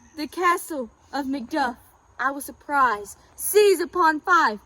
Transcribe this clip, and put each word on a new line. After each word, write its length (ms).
The 120
castle 640
of 140
Macduff 500
I 100
will 100
surprise, 760
seize 460
upon 400
five 460